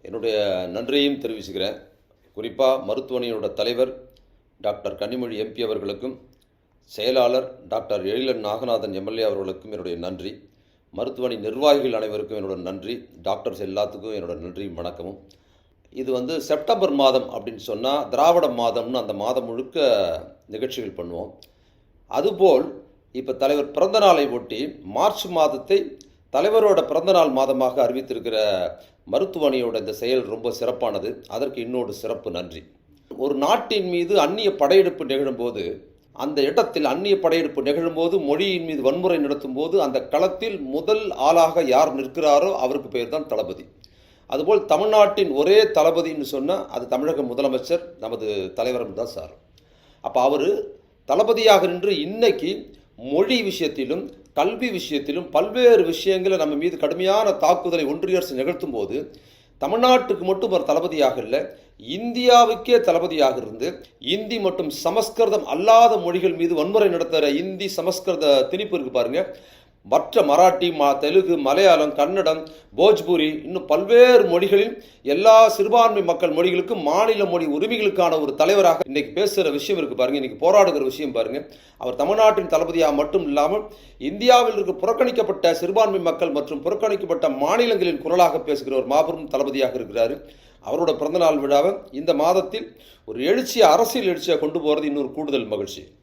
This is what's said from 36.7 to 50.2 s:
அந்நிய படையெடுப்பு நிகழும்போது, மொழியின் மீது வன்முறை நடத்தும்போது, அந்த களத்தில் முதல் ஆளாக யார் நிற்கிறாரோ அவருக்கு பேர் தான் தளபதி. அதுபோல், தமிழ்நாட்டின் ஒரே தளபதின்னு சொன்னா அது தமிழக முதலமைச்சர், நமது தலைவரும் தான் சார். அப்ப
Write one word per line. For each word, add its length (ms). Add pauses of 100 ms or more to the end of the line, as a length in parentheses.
அந்நிய 340
படையெடுப்பு 440
நிகழும்போது, 600
மொழியின் 400
மீது 180
வன்முறை 360
நடத்தும்போது, 600
அந்த 300
களத்தில் 520
முதல் 500
ஆளாக 520
யார் 340
நிற்கிறாரோ 580
அவருக்கு 340
பேர் 200
தான் 180
தளபதி. 380 (640)
அதுபோல், 380
தமிழ்நாட்டின் 680
ஒரே 320
தளபதின்னு 600
சொன்னா 440
அது 200
தமிழக 360
முதலமைச்சர், 600 (180)
நமது 520
தலைவரும் 420
தான் 120
சார். 240 (680)
அப்ப 200